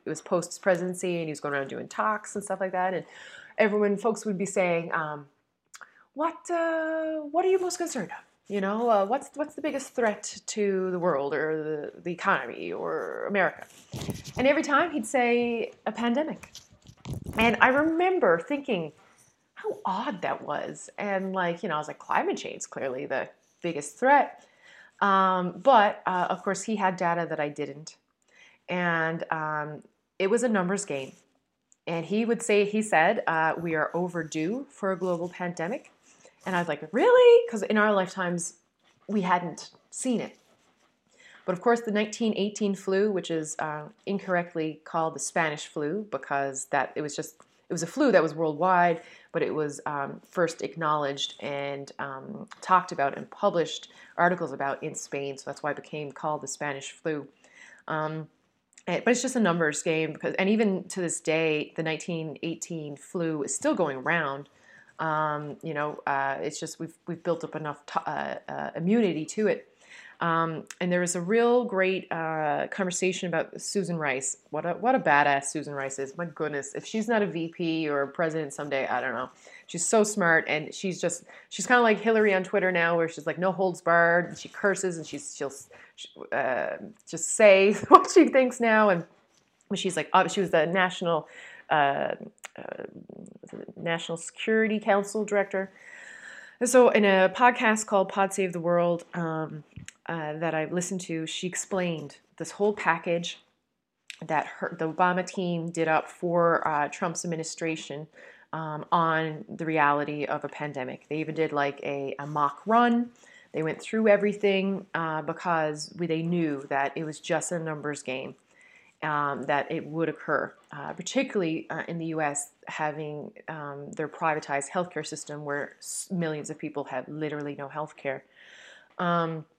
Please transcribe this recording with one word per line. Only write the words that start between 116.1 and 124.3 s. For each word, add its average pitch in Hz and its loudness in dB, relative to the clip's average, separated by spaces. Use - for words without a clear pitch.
knew 160 0
that 139 0
it 160 -4
was 151 -10
just 160 -2
a 175 -2
numbers 151 -6
game, 135 -8
um, 147 -2
that 143 0
it 160 -6
would 156 -2
occur, - -2
uh, 147 -10
particularly, 180 -2
uh, 151 -6
in 165 -6
the 165 -6
U 160 -4
S, 147 -2
having, 151 -6
um, 143 -10
their 151 -4
privatized 151 -2